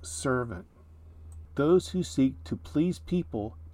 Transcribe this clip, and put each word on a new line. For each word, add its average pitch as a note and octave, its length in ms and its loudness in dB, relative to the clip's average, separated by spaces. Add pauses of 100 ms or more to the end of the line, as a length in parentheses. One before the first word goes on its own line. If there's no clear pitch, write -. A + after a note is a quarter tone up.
servant. B2 580 -2 (920)
Those E3 320 6
who F3+ 160 -2
seek - 400 2
to - 120 -6
please E3 440 0
people A#2 560 -4 (180)